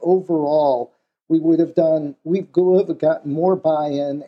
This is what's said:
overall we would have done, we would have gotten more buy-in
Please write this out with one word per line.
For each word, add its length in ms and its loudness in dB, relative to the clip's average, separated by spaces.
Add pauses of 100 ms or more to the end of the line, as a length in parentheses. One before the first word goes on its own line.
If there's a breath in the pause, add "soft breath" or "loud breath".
overall 880 0 (380)
we 100 2
would 200 2
have 160 0
done, 480 0
we 180 -2 (140)
would 340 2
have 100 -6
gotten 320 -2
more 240 0
buy-in 720 -2